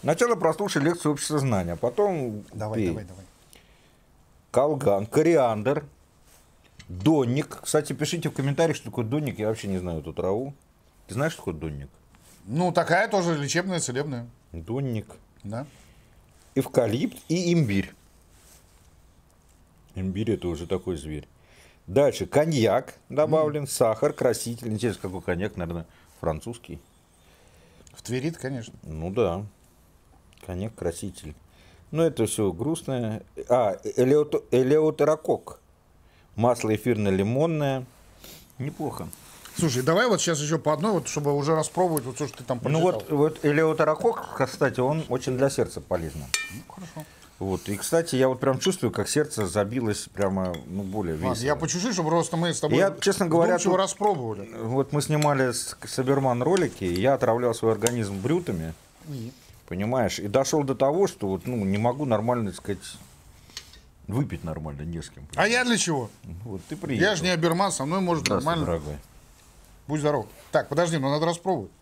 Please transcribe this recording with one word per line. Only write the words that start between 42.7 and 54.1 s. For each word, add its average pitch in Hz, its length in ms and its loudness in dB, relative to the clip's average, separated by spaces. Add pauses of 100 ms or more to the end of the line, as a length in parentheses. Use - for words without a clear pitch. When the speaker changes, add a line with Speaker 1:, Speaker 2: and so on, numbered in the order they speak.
Speaker 1:
вот, 180 180 4
Speaker 2:
прочитал. 147 180 -2
Speaker 1:
вот 156 280 2
элеутерокок, 156 880 2
кстати, 131 440 0
он 143 300 0
очень 127 280 -2
для 135 140 4
сердца - 280 -2
полезен. 78 440 -4 (320)
Speaker 2:
Ну, 135 120 -12
хорошо. - 380 -14 (340)
Speaker 1:
Вот. 95 300 -2
И, 101 80 -2
кстати, 165 380 0
я 131 140 4
вот 127 100 -2
прям 131 200 2
чувствую, 156 320 0
как 101 160 -2
сердце 147 380 0
забилось 104 680 -2
прямо, 95 440 0 (100)
ну, 92 160 -6
более 95 340 -4
Speaker 2:
Ладно, 101 160 -2
Speaker 1:
весело. 113 140 -2
Speaker 2:
я 147 100 2
по 156 120 -4
чуть-чуть, 196 260 -2
чтобы 165 160 0
просто 165 280 2
мы 165 160 0
с - 60 -4
тобой 147 200 2
Speaker 1:
Я, 196 200 4
честно 196 280 2
говоря, 170 280 4
Speaker 2:
вдумчиво 175 180 2
Speaker 1:
тут 185 80 4
Speaker 2:
распробовали. 131 680 0 (120)